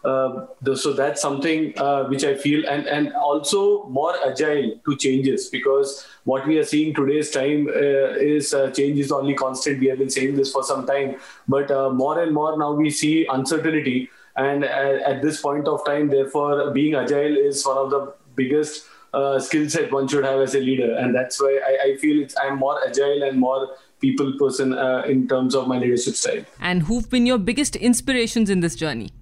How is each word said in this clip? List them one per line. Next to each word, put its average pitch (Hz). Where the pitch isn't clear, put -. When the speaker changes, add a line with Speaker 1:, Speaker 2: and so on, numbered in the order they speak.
Speaker 1:
Uh, 131
the, 127
so 143
that's 143
something, 151
uh, 139
which 135
I 139
feel, 147
and, 143
and 147
also 156
more 147
agile 135
to 143
changes, 135
because 135
what 131
we 156
are 147
seeing 151
today's 147
time, 143
uh, 139
is, 147
uh, 135
change 143
is 139
only 139
constant. 131
We 131
have 135
been 131
saying 135
this 135
for 131
some 131
time, 135
but, 139
uh, 135
more 139
and 160
more 156
now 147
we 151
see 156
uncertainty. 135
And, 143
uh, 131
at 135
this 147
point 147
of 147
time, 147
therefore, 143
being 147
agile 143
is 139
one 135
of 135
the 139
biggest, 147
uh, 139
skill 151
set 147
one 135
should 143
have 135
as 135
a 135
leader. 127
And 123
that's 127
why 139
I, 139
I 135
feel 151
it's, 135
I'm 139
more 139
agile 139
and 135
more 127
people 135
person, 131
uh, 127
in 131
terms 127
of 127
my 127
leadership 120
style. -
Speaker 2:
And 180
who've 233
been 240
your 254
biggest 240
inspirations 233
in 185
this 170
journey? 143